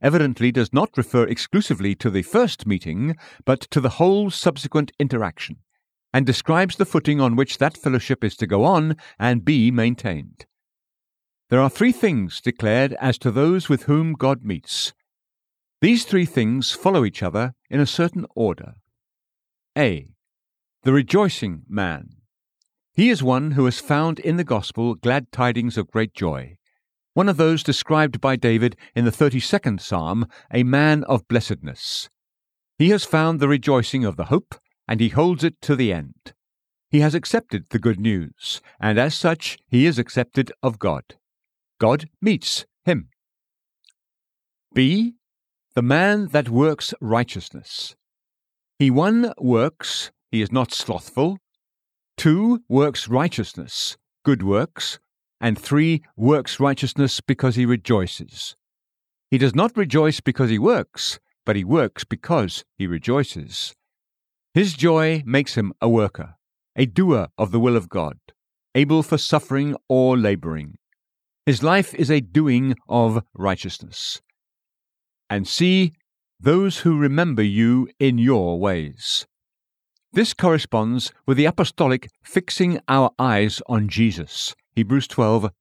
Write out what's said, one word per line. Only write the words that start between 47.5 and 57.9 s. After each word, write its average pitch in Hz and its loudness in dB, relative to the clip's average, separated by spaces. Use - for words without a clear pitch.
He, 139 4
one, 214 2
works, - -2
he 113 -2
is 104 -4
not 123 -2
slothful. 143 -4
Two, 214 2
works 135 0
righteousness, 120 -4
good 123 2
works. - -2
And 110 -2
three, 156 0
works 131 0
righteousness 139 0
because 123 0
he 123 2
rejoices. - -2